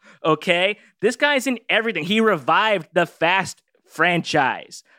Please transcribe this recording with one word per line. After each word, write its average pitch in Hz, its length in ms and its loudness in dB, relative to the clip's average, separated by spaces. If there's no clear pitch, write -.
okay? 175 540 0
This 240 160 0
guy's 285 320 0
in 247 100 -2
everything. 196 360 -2
He 214 160 0
revived 185 760 0
the 175 100 2
Fast 175 560 -2
franchise, 156 1000 -2